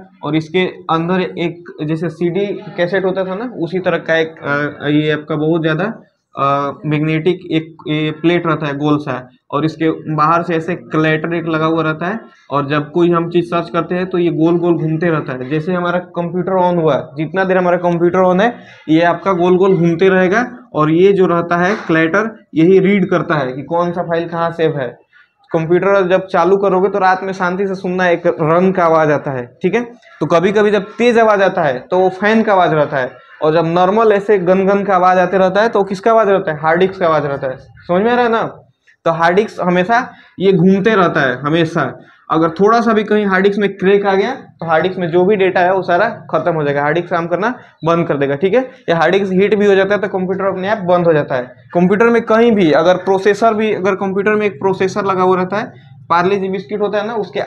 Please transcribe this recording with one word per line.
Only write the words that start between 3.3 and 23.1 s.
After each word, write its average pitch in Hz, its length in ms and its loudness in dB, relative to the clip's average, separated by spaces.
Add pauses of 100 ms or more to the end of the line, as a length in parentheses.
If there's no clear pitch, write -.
ना, 240 160 -8 (120)
उसी 175 160 -4
तरह 175 180 -2
का 165 180 -2
एक, 160 200 -2 (480)
अ, 143 40 -4
ये 151 240 2
आपका 151 240 -4
बहुत 156 260 0
ज़्यादा 160 320 -2 (440)
अ, 139 340 0 (140)
मैग्नेटिक 156 540 0 (120)
एक 160 240 -4 (120)
ये 156 260 -2
प्लेट 170 340 0
रहता 151 200 -2
है 139 100 -6
गोल 147 220 0
सा, 139 180 -6 (340)
और 143 140 -2
इसके 156 240 -2 (260)
बाहर 160 280 2
से 175 120 -2
ऐसे 165 200 -4 (120)
कलेक्टर 156 480 -2
एक 170 120 -4
लगा 160 180 -2
हुआ 160 180 0
रहता 156 240 -4
है, 220 120 -6 (320)
और 139 180 -2
जब 147 220 -2
कोई 175 200 2
हम 170 180 0
चीज़ 170 160 0
सर्च 170 240 -4
करते 170 260 -2
हैं 180 140 -2
तो 185 80 -2
ये 175 160 2
गोल 165 260 2
गोल 170 160 2
घूमते 160 340 -2
रहता 151 240 -2
है। 127 160 -8
जैसे 156 240 -4
हमारा 175 260 -2 (160)
कंप्यूटर 175 460 -2
on 180 160 0
हुआ, 156 220 2 (180)
जितना 160 260 -4
देर 185 140 0
हमारा 180 220 2
कंप्यूटर 175 460 0
on 180 160 2
है, 240 120 0 (360)
ये 160 160 4
आपका 175 300 0
गोल 180 220 2
गोल 190 180 4
घूमते 170 340 2
रहेगा, 185 360 2 (280)
और 151 180 0
ये 185 220 4
जो 185 140 4
रहता 170 300 0
है 180 180 0 (120)
कलेक्टर, 165 440 0 (240)
यही 175 260 6
रीड 190 280 2
करता 160 280 -2